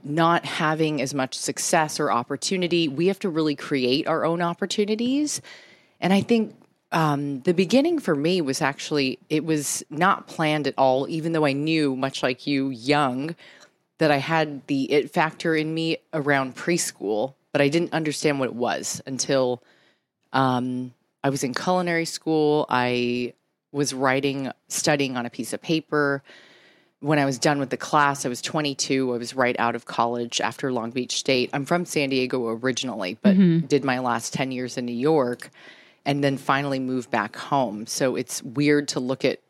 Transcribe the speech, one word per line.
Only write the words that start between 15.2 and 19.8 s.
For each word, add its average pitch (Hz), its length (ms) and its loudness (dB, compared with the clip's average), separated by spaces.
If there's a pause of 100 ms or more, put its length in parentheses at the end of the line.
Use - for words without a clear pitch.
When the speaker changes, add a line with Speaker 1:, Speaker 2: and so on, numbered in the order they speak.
Speaker 1:
in 156 180 0
me 160 260 -2 (140)
around 135 440 0
preschool, 123 800 -2 (180)
but 143 100 2
I 143 60 6
didn't 165 260 0
understand 151 460 -2
what 127 100 -2
it - 40 -12
was 110 520 -4
until, 131 560 0 (720)